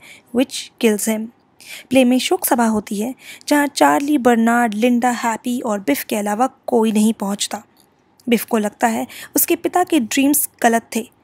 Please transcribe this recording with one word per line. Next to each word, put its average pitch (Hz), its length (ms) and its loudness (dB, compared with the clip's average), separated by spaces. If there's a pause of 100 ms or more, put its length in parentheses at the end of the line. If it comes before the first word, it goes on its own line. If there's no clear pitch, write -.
(360)
which 262 180 0
kills - 540 -2
him। 220 200 -4 (640)
प्ले 262 160 4
में 254 140 4
शोक - 260 -2
सभा 240 200 2
होती 214 340 -2
है, 247 160 -6 (320)
जहाँ 294 200 2
चार्ली, 294 500 2
बर्नार्ड, 233 560 2
लिंडा, 240 360 2
हैप्पी 240 520 -4
और 208 180 -4
बिफ 269 240 -2
के - 120 -6
अलावा 208 320 -2
कोई 226 440 0
नहीं 214 220 2
पहुँचता। 202 500 -6 (680)
बिफ 233 160 2
को 233 120 -2
लगता 208 300 -2
है 226 200 -4 (280)
उसके 339 200 0
पिता 349 280 -2
के 349 160 0
ड्रीम्स 269 500 0 (120)
गलत 226 340 0
थे, 226 140 -6 (140)